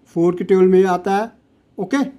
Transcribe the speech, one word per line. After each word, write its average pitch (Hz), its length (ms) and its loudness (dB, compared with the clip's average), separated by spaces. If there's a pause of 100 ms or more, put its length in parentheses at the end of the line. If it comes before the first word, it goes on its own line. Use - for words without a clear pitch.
फ़ोर 175 280 -2
के 180 100 -8
टेबल 185 200 2
में 185 220 4
आता 185 300 -2
है, 226 140 -6 (480)
ओके, 262 240 -4 (160)